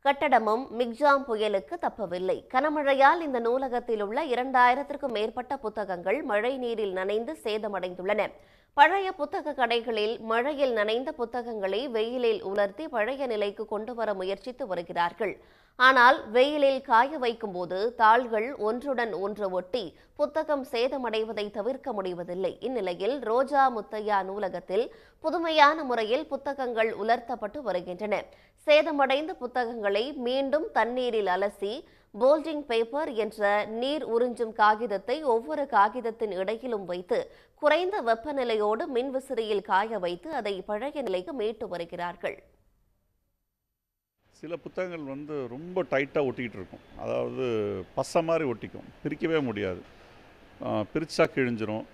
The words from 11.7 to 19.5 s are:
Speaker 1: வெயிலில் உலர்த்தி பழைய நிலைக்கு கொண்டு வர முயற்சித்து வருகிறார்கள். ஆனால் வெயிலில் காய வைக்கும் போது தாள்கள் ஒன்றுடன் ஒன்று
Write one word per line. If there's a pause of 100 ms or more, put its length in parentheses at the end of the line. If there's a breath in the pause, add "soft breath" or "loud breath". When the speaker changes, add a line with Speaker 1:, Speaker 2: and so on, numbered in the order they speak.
Speaker 1:
வெயிலில்
உலர்த்தி
பழைய
நிலைக்கு
கொண்டு
வர
முயற்சித்து
வருகிறார்கள். (360 soft breath)
ஆனால்
வெயிலில்
காய
வைக்கும்
போது
தாள்கள்
ஒன்றுடன்
ஒன்று